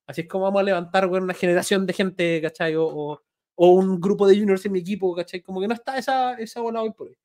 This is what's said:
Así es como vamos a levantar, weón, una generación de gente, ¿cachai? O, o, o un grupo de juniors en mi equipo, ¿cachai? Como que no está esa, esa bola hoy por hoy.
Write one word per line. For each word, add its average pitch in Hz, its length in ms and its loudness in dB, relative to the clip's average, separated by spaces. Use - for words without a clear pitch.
Así 151 140 -8
es 165 60 -8
como 190 180 -2
vamos 196 160 2
a - 20 4
levantar, 190 440 0
weón, 185 180 0
una 180 80 -4
generación 185 520 0
de 175 80 -4
gente, 170 480 0
¿cachai? 156 340 -2
O, 160 100 2
o, 147 360 -6
o 175 160 6
un 190 300 4
grupo 196 260 2
de 196 100 8
juniors 196 280 0
en 202 80 -4
mi 185 60 0
equipo, 180 360 -4
¿cachai? 175 260 -8
Como 190 200 -8
que 202 60 -2
no 233 60 0
está 262 240 -8
esa, 254 360 -2
esa 233 280 -12
bola 226 200 -4
hoy 220 100 -4
por - 180 -16
hoy. - 160 -20